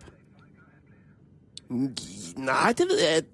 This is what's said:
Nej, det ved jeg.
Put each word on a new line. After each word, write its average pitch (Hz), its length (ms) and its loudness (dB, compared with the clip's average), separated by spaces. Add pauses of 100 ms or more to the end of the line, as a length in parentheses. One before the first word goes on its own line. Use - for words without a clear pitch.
(2500)
Nej, 135 400 2
det 349 120 4
ved 381 120 2
jeg. 160 220 4 (100)